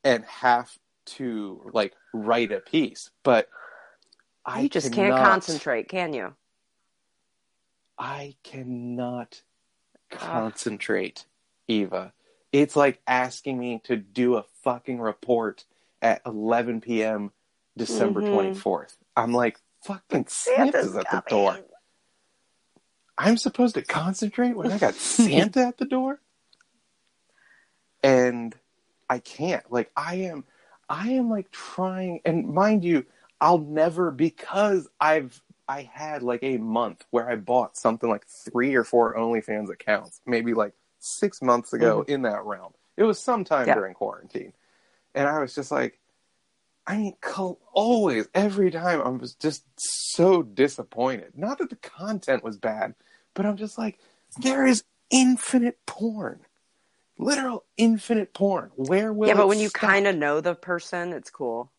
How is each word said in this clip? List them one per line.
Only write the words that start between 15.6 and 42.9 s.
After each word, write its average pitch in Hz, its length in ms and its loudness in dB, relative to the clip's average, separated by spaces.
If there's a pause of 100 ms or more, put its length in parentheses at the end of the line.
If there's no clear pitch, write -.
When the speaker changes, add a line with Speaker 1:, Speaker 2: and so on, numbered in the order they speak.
Speaker 1:
at 117 240 2
eleven 113 560 -2
P 113 220 -2
M 104 300 -4 (440)
December 202 460 0
Speaker 2:
Mm-hmm. - 100 0
Speaker 1:
twenty-fourth. 104 640 -2 (200)
I'm 117 160 0
like, 120 260 0 (260)
"Fucking - 440 -4
Speaker 2:
Santa's 262 640 2
Speaker 1:
Santa's 95 40 -6
at - 140 -4
the - 120 -2
Speaker 2:
coming. 101 320 2
Speaker 1:
door." 98 40 -10 (1600)
I'm 214 200 4
supposed 247 380 0
to 131 60 -2
concentrate 214 720 -2
when 214 140 -2
I 202 80 -2
got - 160 2
Speaker 2:
<laughs> - 0 -
Speaker 1:
Santa 196 720 4
at 247 120 -8
the 262 60 -4
door? 269 360 -4 (1800)
And 123 520 4 (540)
I 127 100 0
can't. 156 540 -6
Like, 120 240 -2
I 160 200 -6
am, 170 280 -8 (440)
I 190 240 -4
am, 247 180 0
like, 202 200 -4
trying, 185 720 -6
and 165 240 0
mind 190 360 2
you, 160 220 2 (340)
I'll 165 180 6
never, 156 520 0
because 170 800 -2 (120)
I've, 151 400 2 (280)
I 139 140 -8 (100)
had, 151 300 -10
like, 120 200 -2
a 131 160 -2
month 113 520 -4
where 120 200 0
I 117 60 0
bought 117 400 0
something 113 340 0
like 101 160 -2
three 123 480 -2
or 120 100 4
four 113 300 2
OnlyFans 110 560 -4
accounts, 95 560 -4
maybe, 120 260 -2
like, 107 220 0 (240)
six - 420 -4
months 120 320 2
ago 113 300 4
Speaker 2:
Mm-hmm. 143 100 -4
Speaker 1:
in 135 100 -2
that 104 220 -2
realm. 95 280 -10 (240)